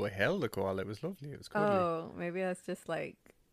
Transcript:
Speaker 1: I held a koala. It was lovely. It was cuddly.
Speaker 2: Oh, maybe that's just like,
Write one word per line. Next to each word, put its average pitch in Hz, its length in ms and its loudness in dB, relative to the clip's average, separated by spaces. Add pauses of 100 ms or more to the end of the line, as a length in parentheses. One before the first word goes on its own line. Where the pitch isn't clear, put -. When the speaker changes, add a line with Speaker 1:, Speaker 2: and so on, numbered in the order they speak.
Speaker 1:
I 101 40 0
held 127 340 2
a 110 60 2
koala. 95 320 0
It 95 60 -4
was 107 140 -6
lovely. 156 300 -6
It - 60 -10
was - 100 -16
cuddly. 208 300 4
Speaker 2:
Oh, 165 380 0
maybe 175 260 -2
that's 180 240 -2
just - 240 -6
like, 151 260 -4 (380)